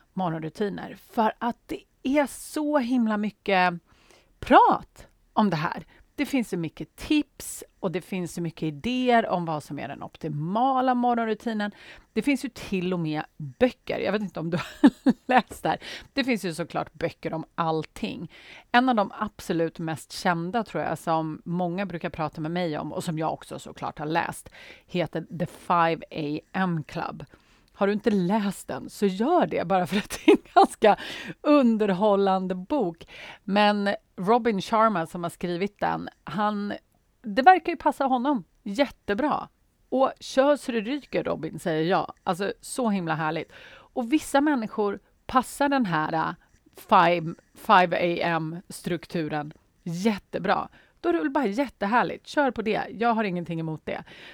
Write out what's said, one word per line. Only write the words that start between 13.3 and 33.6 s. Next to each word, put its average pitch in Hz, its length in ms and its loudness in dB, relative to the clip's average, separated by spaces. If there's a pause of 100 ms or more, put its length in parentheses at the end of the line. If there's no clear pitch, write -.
böcker. - 600 -2
Jag 185 140 0
vet 214 100 -2
inte 190 180 -8
om 165 100 -4
du 175 60 -2
<laughs> - 260 -6
har 240 100 10 (340)
läst - 360 0
det 170 60 0
här. 170 100 0 (340)
Det 277 120 0
finns 240 200 -2
ju 170 100 -4
såklart 160 380 -6
böcker 165 400 -6
om 160 120 -6 (100)
allting. 160 800 -4 (400)
En 254 160 4
av 254 60 2
de 208 240 0
absolut 165 600 -4
mest 160 340 -8
kända, 180 520 -2
tror 160 180 -6
jag, 160 160 -4
som 160 460 -4
många 175 420 -4
brukar 170 240 -8
prata 160 300 -6
med 156 100 -4
mig 170 280 -2
om - 140 -8
och - 120 -6
som 156 140 -4
jag 160 140 -2
också - 260 -12
såklart - 400 -12
har 151 80 -6
läst, - 440 -4 (360)
heter 165 520 -6
The 170 80 -2
five 165 640 0
A 151 300 -6 (120)
M 175 320 -2
Club. 156 400 -10 (520)
Har 202 100 2
du 196 60 2
inte 214 180 0
läst 202 580 0
den, - 220 -8
så - 160 -2
gör 226 400 2
det, 170 200 -2
bara 180 200 2
för 185 100 -2
att - 280 -4
det - 80 8
är 359 40 8
en - 60 -2 (120)
ganska - 420 6 (440)
underhållande 196 1120 4
bok. 185 540 -4 (360)
Men 208 500 2 (220)